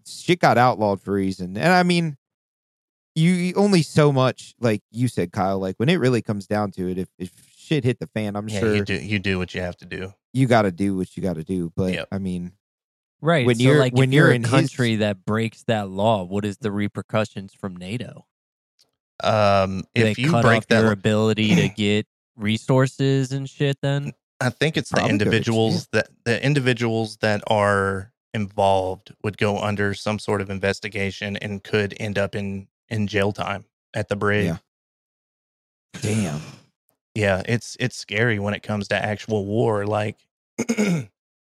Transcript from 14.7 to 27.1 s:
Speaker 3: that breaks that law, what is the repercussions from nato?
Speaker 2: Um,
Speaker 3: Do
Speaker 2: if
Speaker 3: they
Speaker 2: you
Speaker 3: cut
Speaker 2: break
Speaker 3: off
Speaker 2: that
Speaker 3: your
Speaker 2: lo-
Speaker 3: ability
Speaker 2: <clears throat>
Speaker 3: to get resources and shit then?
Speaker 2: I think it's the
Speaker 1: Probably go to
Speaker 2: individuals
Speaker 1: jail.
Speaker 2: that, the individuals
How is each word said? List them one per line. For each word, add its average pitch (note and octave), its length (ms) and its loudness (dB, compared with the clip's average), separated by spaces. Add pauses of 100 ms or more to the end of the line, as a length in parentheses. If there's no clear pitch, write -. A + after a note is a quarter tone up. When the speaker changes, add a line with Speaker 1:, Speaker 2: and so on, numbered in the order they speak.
Speaker 3:
that G#2 300 0
breaks A2 380 -2
that G#2+ 260 -2
law, G2 340 2
what G2+ 200 -4
is G2+ 140 -4
the G#2+ 140 -4
repercussions G#2 840 -4
from F#2 220 -12
nato? F#2+ 500 -12 (960)
Speaker 2:
Um, G2 600 2 (100)
Speaker 3:
Do A#2+ 120 4
Speaker 2:
if G#2 100 0
Speaker 3:
they A#2+ 60 -4
Speaker 2:
you D3+ 80 2
Speaker 3:
cut B2 140 2
Speaker 2:
break A#2 140 4
Speaker 3:
off G#2+ 100 -6
Speaker 2:
that A2+ 100 4
Speaker 3:
your A2 80 4
Speaker 2:
lo- G#2+ 60 4
Speaker 3:
ability G#2+ 640 2
Speaker 2:
<clears throat> - 20 -
Speaker 3:
to G2+ 120 4
get G#2 380 0 (300)
resources C3 960 0
and C#3 180 -6
shit C#3 320 -2
then? C#3 320 -4 (260)
Speaker 2:
I B2+ 80 0
think D#3 300 -2
it's - 100 -6
the - 120 -2
Speaker 1:
Probably A2 180 0
go G#2 60 0
to - 60 0
Speaker 2:
individuals A2+ 440 2
Speaker 1:
jail. - 180 -4
Speaker 2:
that, G#2+ 160 0 (160)
the A2+ 180 0
individuals A#2+ 760 0